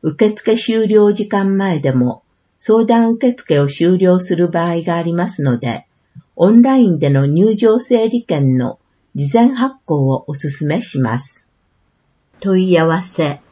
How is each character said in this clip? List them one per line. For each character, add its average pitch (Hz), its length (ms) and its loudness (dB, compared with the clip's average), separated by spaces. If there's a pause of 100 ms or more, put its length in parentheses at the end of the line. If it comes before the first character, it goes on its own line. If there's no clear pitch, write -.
受 160 260 0
付 214 260 -2
終 220 320 -2
了 208 260 4
時 202 140 -4
間 196 300 0
前 190 220 -2
で 135 120 -2
も 123 300 -2 (380)
相 220 260 2
談 233 280 2
受 247 180 0
付 160 280 -2
を 143 80 0
終 170 300 0
了 180 220 2
す 180 160 -4
る 170 140 0
場 170 180 -4
合 170 140 -4
が 170 160 -4
あ 170 40 -4
り 165 120 -4
ま 175 140 -4
す 180 140 -10
の 131 160 -2
で、 117 300 -8 (480)
オ 180 140 2
ン 233 120 6
ラ 269 140 4
イ 240 140 4
ン 160 100 0
で 143 100 0
の 139 160 2
入 180 300 2
場 226 240 2
整 226 280 0
理 233 160 -2
券 139 340 0
の 120 200 -4 (380)
事 143 240 -2
前 247 140 4
発 262 320 -4
行 143 240 -2
を 131 180 -4
お 151 60 -8
勧 143 340 -8
め 151 160 -2
し - 160 -8
ま 120 180 -2
す。 - 320 -14 (880)
問 185 320 0
い 170 60 4
合 160 80 2
わ 165 160 0
せ - 400 -6 (100)